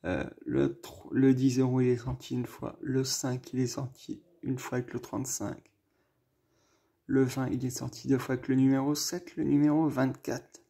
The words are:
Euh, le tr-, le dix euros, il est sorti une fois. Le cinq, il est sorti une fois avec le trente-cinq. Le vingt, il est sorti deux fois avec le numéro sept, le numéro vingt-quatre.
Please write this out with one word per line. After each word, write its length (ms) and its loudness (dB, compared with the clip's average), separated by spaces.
Euh, 200 -2
le 340 0
tr-, 320 -18
le 220 6
dix 240 2
euros, 220 2
il 80 4
est 80 2
sorti 380 -8
une 120 -2
fois. 340 -12
Le 240 -2
cinq, 480 -4
il 80 -2
est 60 2
sorti 560 -10
une 160 -4
fois 200 -6
avec 140 -8
le 80 -6
trente-cinq. 580 -8
Le 180 4
vingt, 240 -2
il 160 -4
est 60 -2
sorti 360 -10
deux 120 4
fois 160 -2
avec 140 -8
le 60 4
numéro 400 4
sept, 420 -6
le 80 -2
numéro 440 4
vingt-quatre. 800 -2